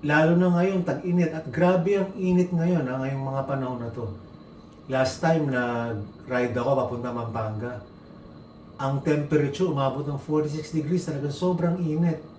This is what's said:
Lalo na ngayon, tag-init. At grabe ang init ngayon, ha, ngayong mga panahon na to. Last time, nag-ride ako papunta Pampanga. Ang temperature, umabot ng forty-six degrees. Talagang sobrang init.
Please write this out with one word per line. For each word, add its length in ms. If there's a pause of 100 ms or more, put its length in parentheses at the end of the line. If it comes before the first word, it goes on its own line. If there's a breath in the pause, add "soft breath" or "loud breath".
Lalo 340
na 160
ngayon, 320
tag-init. 480
At 220
grabe 480
ang 160
init 340
ngayon, 380
ha, 100
ngayong 240
mga 240
panahon 320
na 140
to. 180 (800)
Last 340
time, 280
nag-ride 1040
ako 120 (180)
papunta 280
Pampanga. 580 (1040)
Ang 240
temperature, 680
umabot 360
ng 160
forty-six 480
degrees. 380
Talagang 260
sobrang 480
init. 400 (160)